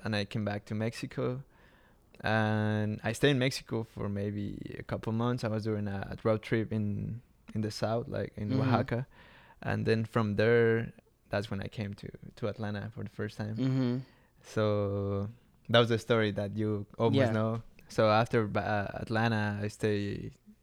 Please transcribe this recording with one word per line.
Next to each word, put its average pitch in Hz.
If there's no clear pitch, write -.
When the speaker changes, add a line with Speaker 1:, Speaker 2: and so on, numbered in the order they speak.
Speaker 1:
and 110
I 104
came 104
back 101
to 113
Mexico, 127
and 107
I -
stayed 147
in 135
Mexico 123
for 110
maybe 101
a -
couple -
months. 120
I 120
was 107
doing 104
a 98
road 110
trip 110
in, 104
in 107
the 107
south, 113
like, 101
in 104
Speaker 2:
Mm-hmm. 135
Speaker 1:
Oaxaca, 123
and 107
then 113
from 107
there, 113
that's 104
when 98
I 104
came 101
to, -
to 113
Atlanta 104
for 101
the 101
first -
time. 110
Speaker 2:
Mm-hmm. 127
Speaker 1:
So 101
that 117
was 117
the 113
story 110
that 101
you 107
almost 117
Speaker 2:
Yeah. 123
Speaker 1:
know. 110
So 110
after 113
Ba-, 101
uh, -
Atlanta, 110
I 104
stayed 104